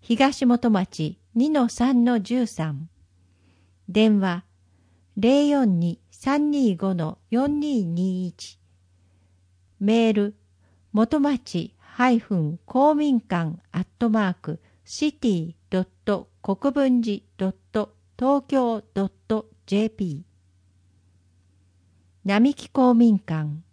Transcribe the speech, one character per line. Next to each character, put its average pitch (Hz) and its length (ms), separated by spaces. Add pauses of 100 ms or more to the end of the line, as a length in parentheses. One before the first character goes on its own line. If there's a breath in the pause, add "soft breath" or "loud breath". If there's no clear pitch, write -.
東 269 460
元 240 240
町 180 480 (160)
二 254 160
の 269 180
三 240 360
の 240 160
十 233 260
三。 156 420 (1000)
電 214 320
話 185 240 (720)
零 269 320
四 247 320
二 170 200 (120)
三 294 400
二 247 240
五 190 180
の 160 240 (100)
四 285 300
二 285 260
二 185 440
一。 - 320 (1200)
メ 226 300
ー - 20
ル、 208 240 (560)
元 226 260
町 262 600
ハ - 320
イ 233 100
フ - 160
ン 160 300
公 294 280
民 294 260
館 170 380 (140)
ア - 80
ッ 180 60 (120)
ト 233 120
マ 214 180
ー 180 60
ク - 260 (240)
シ - 280
テ - 140
ィ 165 280 (160)
ド 185 100
ッ 185 80 (160)
ト - 260 (100)
国 226 320
分 254 300
寺 208 180 (160)
ド 190 120
ッ 190 60 (180)
ト 214 240 (200)
東 269 300
京 240 340 (140)
ド 196 120
ッ 190 60 (140)
ト 220 200 (200)
ジ 196 120
ェ 214 80
ー 220 40
ピ 180 340
ー。 - 80 (1900)
並 220 300
木 - 160
公 254 240
民 233 240
館。 156 300 (240)